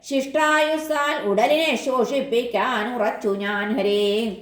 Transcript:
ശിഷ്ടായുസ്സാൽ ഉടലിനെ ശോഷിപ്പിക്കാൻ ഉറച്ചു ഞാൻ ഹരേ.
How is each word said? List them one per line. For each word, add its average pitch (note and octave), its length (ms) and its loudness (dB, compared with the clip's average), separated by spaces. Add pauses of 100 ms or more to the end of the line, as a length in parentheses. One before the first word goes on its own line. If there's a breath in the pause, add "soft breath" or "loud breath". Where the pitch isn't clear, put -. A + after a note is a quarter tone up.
(100)
ശിഷ്ടായുസ്സാൽ D4+ 1120 0
ഉടലിനെ C4 640 2
ശോഷിപ്പിക്കാൻ A#3+ 1080 0
ഉറച്ചു G#3+ 340 -2
ഞാൻ G3+ 500 -2
ഹരേ. G3+ 640 0